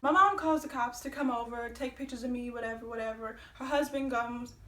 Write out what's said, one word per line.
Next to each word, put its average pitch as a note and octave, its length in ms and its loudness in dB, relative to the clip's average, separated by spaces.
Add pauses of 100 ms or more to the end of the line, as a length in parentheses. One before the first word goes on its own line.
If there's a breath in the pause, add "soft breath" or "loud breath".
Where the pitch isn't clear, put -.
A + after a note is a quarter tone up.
My C4+ 100 2
mom F#4+ 280 8
calls D#4 240 4
the - 60 -8
cops B3 320 -2
to - 100 -8
come C#4 200 0
over, A#3 380 -4
take B3+ 280 -6
pictures C4 280 -8
of B3+ 60 -2
me, B3 200 -4
whatever, A3+ 360 -6
whatever. A3+ 500 -6 (180 loud breath)
Her C4 120 -10
husband C#4 440 0
gums A#3+ 440 -4 (140)